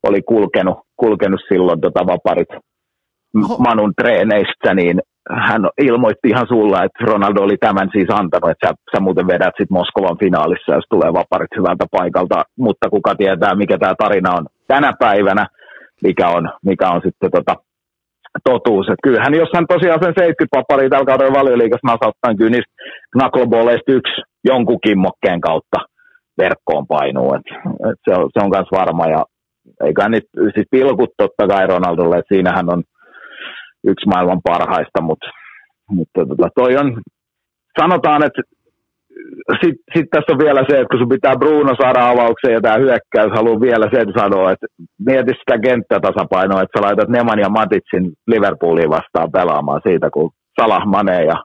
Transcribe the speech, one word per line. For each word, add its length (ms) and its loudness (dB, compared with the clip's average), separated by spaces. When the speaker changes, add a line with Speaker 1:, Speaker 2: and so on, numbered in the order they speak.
Speaker 1:
oli 140 2
kulkenut, 560 0
kulkenut 520 0
silloin 340 0
tota 260 0
vaparit 440 -2
M-, 100 2
Speaker 2:
Oho. 140 -4
Speaker 1:
Manun 440 0
treeneissä, 760 0
niin 240 0
hän 320 -2
ilmoitti 480 0
ihan 180 0
suulla, 360 2
että 220 -6
Ronaldo 360 0
oli 160 0
tämän 340 0
siis 180 0
antanut, 420 0
että 160 -2
sä, 60 0
sä 60 0
muuten 260 0
vedät 300 0
sit 120 -2
Moskovan 480 -2
finaalissa, 560 0
jos 160 0
tulee 240 2
vaparit 440 -2
hyvältä 340 -2
paikalta, 520 -2
mutta 300 -2
kuka 260 0
tietää, 400 0
mikä 220 0
tää 200 0
tarina 400 0
on 80 -4
tänä 320 2
päivänä, 480 2
mikä 240 0
on, 220 -2
mikä 240 0
on 160 0
sitten 260 -2
tota 240 0
totuus. 460 0
Et 140 -2
kyllähän, 300 2
jos 200 0
hän 140 0
tosiaan 360 2
sen 140 -2
seitsemänkymmentä 400 0
paparia 320 0
tällä 160 2
kaudella 340 2
Valioliigassa 480 2
nasauttaa, 420 0
niin 80 0
kyllä 180 2
niistä 180 -4
knuckleballeista 800 2
yksi 300 -2
jonkun 420 0
kimmokkeen 560 0
kautta 360 -4
verkkoon 500 -2
painuu. 460 -2
Et, 140 -6
et 160 -8
se 120 0
on, 160 0
se 100 0
on 80 0
kans 200 -2
varma, 360 0
ja 180 0
eiköhän 260 0
nyt 160 -2
siis 180 -2
pilkut 460 2
totta 300 0
kai 200 2
Ronaldolle, 500 0
et 160 -4
siinähän 400 0
on 100 -2
yksi 260 0
maailman 340 0
parhaista, 580 -2
mut, 180 -4
mutta 360 -2
tota, 300 -2
toi 220 2
on, 240 -2
sanotaan, 440 2
että 180 -2
sit, 120 2
sit 160 0
tässä 220 0
on 60 0
vielä 300 4
se, 100 4
että 120 -2
kun 80 0
sun 100 0
pitää 300 0
Bruno 420 2
saada 280 2
avaukseen 440 2
ja 80 2
tää 160 2
hyökkäys 580 2
haluaa 260 2
vielä 320 2
sen 140 2
sanoa, 340 2
että 160 -4
mieti 340 2
sitä 200 0
kenttätasapainoa, 1040 0
että 180 -2
sä 60 0
laitat 240 0
Nemanja 400 2
Matitsin 640 -2
Liverpooliin 640 0
vastaan 420 -2
pelaamaan 560 -2
siitä, 220 0
kun 200 -2
Salah, 240 2
Mane 380 0
ja 220 0